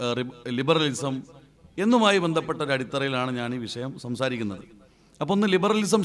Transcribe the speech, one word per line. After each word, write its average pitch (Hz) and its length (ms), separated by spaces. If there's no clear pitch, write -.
ഏഹ്, 120 120
റിബ-, 127 220
ലിബറലിസം 139 580
എന്നുമായി 220 400
ബന്ധപ്പെട്ട 160 420
ഒരു 139 100
അടിത്തറയിലാണ് 131 640
ഞാൻ 120 180
ഈ 127 100
വിഷയം 123 260
സംസാരിക്കുന്നത്. 117 580
അപ്പോൾ 147 140
ഒന്ന് 208 180
ലിബറലിസം 202 520